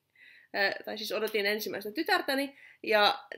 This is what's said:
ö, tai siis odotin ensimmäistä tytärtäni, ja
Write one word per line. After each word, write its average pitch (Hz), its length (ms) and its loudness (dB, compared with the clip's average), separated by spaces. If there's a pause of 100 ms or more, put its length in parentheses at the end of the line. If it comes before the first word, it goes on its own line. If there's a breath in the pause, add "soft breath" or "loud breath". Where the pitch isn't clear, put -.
(560 soft breath)
ö, 196 280 0
tai 214 140 -8
siis 214 140 -6
odotin 214 340 -2
ensimmäistä 208 460 -4
tytärtäni, 285 680 0 (240 loud breath)
ja 208 360 4 (180)